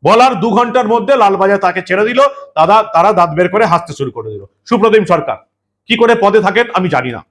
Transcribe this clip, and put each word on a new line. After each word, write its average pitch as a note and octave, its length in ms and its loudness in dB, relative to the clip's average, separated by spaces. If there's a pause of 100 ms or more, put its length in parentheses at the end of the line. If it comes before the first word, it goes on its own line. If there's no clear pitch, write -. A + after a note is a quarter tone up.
বলার A#3+ 360 4
দু A3 120 -2
ঘন্টার A#3+ 360 -2
মধ্যে A#3 280 0
লালবাজার G3 500 0
তাকে F3+ 200 -2
ছেড়ে G3 240 -2
দিল, B3 100 -2 (340)
তারা, E3+ 240 2 (140)
তারা E3+ 220 2
দাঁত E3+ 200 2
বের F3+ 160 0
করে G#3+ 160 0
হাসতে E3 280 -2
শুরু C3 180 -8
করে A2 200 -12
দিল। G2+ 120 -14 (220)
সুপ্রতিম A3 400 2
সরকার C#3+ 320 0 (520)
কি A#3 60 0
করে A#3 260 2
পদে G#3 200 2
থাকেন F#3+ 320 0
আমি F#3 160 -2
জানি B2+ 220 -2
না। G#2 200 -12